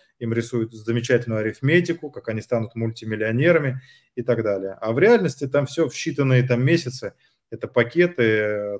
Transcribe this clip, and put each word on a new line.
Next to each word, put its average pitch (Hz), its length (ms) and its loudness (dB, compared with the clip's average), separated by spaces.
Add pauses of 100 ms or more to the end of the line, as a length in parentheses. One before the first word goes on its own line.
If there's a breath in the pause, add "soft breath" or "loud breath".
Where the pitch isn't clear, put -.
(200 loud breath)
им 113 140 -4
рисуют 117 400 -2
замечательную 117 680 -2
арифметику, 160 680 0
как - 200 -16
они 110 120 -4
станут 113 340 -4
мультимиллионерами 113 1040 0 (360 loud breath)
и 123 60 -4
так 113 220 0
далее. 98 360 -4
А 110 120 -2
в 120 80 0
реальности 185 480 2
там 143 180 0
все 160 220 -2
в - 60 -12
считанные 131 540 0
там 123 160 2
месяцы. 135 500 -2 (380)
Это 110 160 -10
пакеты, 160 560 2
э, 104 560 0